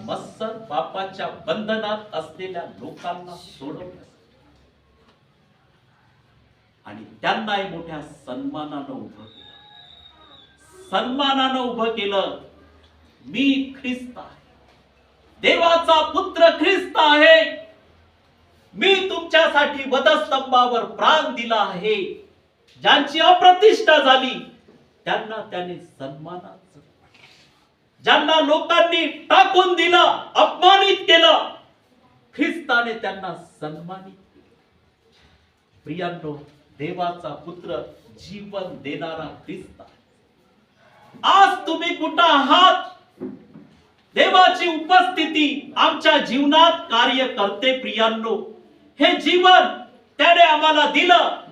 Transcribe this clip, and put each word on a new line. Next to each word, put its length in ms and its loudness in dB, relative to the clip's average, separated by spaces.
मत्सर, 520 -12
पापाच्या 720 -10
बंधनात 880 -8
असलेल्या 480 -12
लोकांना 720 -16
सोडवण्यासाठी, 1040 -20
आणि 180 -20
त्यांनाही 480 -4
मोठ्या 320 -14
सन्मानानं 920 -12
उभं 140 -14
केलं, 360 -20
सन्मानानं 720 -2
उभं 280 -4
केलं. 480 -4
"मी 560 -2
ख्रिस्त 360 -12
आहे, 360 -20
देवाचा 680 2
पुत्र 380 2
ख्रिस्त 360 0
आहे, 720 4
मी 360 0
तुमच्यासाठी 800 0
वधस्तंभावर 960 0
प्राण 500 0
दिला 200 -4
आहे." 580 -4
ज्यांची 380 0
अप्रतिष्ठा 800 6
झाली, 400 2
त्यांना 320 -6
त्याने 240 -10
सन्मानाचं, 1040 -18
ज्यांना 360 2
लोकांनी 680 0
टाकून 680 2
दिलं, 520 2
अपमानित 600 4
केलं, 520 2
ख्रिस्ताने 580 -4
त्यांना 420 -10
सन्मानित 800 -16
केलं. 420 -20
प्रियांनो, 640 -10
देवाचा 520 -8
पुत्र 520 -12
जीवन 520 -14
देणारा 460 -12
ख्रिस्त 360 -18
आहे. 120 -20
आज 440 4
तुम्ही 280 -6
कुठं 280 -2
आहात? 600 4
देवाची 520 4
उपस्थिती 1080 0
आमच्या 400 2
जीवनात 540 2
कार्य 560 -2
करते, 520 -2
प्रियांनो. 720 -4
हे 220 2
जीवन 600 4
त्याने 240 4
आम्हाला 500 4
दिलं, 460 2